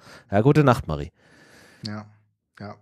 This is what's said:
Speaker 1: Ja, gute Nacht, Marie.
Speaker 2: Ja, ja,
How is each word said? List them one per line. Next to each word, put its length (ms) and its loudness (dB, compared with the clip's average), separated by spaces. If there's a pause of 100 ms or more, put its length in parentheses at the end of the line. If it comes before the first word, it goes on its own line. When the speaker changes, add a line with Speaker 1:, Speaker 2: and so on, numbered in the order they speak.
(300)
Speaker 1:
Ja, 120 2
gute 220 4
Nacht, 240 2
Marie. 240 -8 (760)
Speaker 2:
Ja, 180 -14 (540)
ja, 220 -16